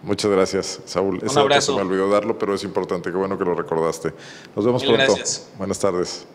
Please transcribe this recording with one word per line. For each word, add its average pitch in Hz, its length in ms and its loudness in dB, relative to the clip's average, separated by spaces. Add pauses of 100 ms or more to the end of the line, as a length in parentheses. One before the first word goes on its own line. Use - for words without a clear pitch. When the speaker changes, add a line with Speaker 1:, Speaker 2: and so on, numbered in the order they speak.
Speaker 1:
Muchas 101 300 0
gracias, 95 520 0
Saúl. 95 300 -2
Speaker 2:
Un - 40 -4
Speaker 1:
Ese - 100 -6
dato 143 120 2
Speaker 2:
abrazo. 139 320 4
Speaker 1:
se 131 100 0
me 92 60 -2
olvidó 95 220 2
darlo, 104 280 2
pero 101 160 0
es 95 100 -4
importante, 90 460 -4
qué 85 60 -4
bueno 95 220 0
que 95 60 0
lo 87 100 2
recordaste. 82 580 -2 (440)
Nos 104 80 0
vemos 123 180 2
Speaker 2:
Mil 123 120 4
Speaker 1:
pronto. 127 200 4
Speaker 2:
gracias. - 420 -6
Speaker 1:
Buenas 95 220 -4
tardes. 90 560 -2